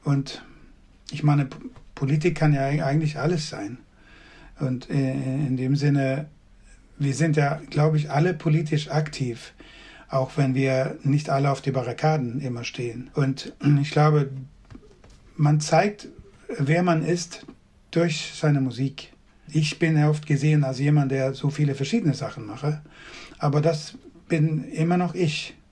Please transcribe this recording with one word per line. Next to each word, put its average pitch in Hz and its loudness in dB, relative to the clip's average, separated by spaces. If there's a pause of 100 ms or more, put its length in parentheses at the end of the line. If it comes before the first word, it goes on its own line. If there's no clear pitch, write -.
Und 139 -2 (680)
ich 147 -8
meine, 147 4
P-, - -12 (380)
Politik 156 0
kann 156 4
ja 139 2
eig-, 139 0
eigentlich 147 0
alles 156 -2
sein. 110 -10 (840)
Und, 127 -4
äh, 135 0
in 131 -2
dem 131 0
Sinne, 143 2 (760)
wir 139 0
sind 151 2
ja, 143 0
glaub 156 2
ich, 147 0
alle 165 2
politisch 156 0
aktiv, 135 -4 (540)
auch 131 -2
wenn 135 4
wir 131 0
nicht 147 0
alle 139 2
auf 165 -2
die 139 -2
Barrikaden 127 0
immer 120 -6
stehen. 120 -8
Und 135 -2 (140)
<clears throat> 143 6
ich 147 -4
glaube, 151 4 (1040)
man 151 4
zeigt, 190 2 (500)
wer 156 2
man 165 2
ist 170 -4 (460)
durch 165 0
seine 143 2
Musik. 131 -4 (360)
Ich 151 -2
bin 160 2
ja 147 4
oft 151 -2
gesehen 151 2
als 131 -2
jemand, 143 2
der 135 0
so 139 -2
viele 143 0
verschiedene 160 0
Sachen 113 -8
mache, 135 -6 (580)
aber 147 2
das 156 -2 (320)
bin 156 2
immer 170 0
noch 180 -2
ich. - -2 (160)